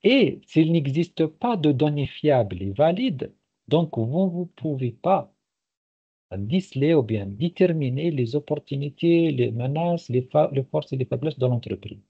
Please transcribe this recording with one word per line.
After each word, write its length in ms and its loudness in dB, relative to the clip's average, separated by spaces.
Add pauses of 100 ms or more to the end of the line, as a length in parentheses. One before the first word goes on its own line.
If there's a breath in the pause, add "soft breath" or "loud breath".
Et 440 4
s'il 260 2
n'existe 540 0
pas 300 -4
de 160 2
données 340 0
fiables 560 0
et 100 -4
valides, 600 -2 (360)
donc 300 0
vous 420 -2
ne 40 -4
pouvez 480 -6
pas 400 0 (1040)
déceler 580 0
ou 80 4
bien 240 -4
déterminer 840 0
les 260 -2
opportunités, 920 0
les 200 0
menaces, 580 -2
les 140 0
fa-, 300 2
les 120 -2
forces 280 -6
et 40 -6
les 80 -2
faiblesses 340 -6
de 80 0
l'entreprise. 640 -6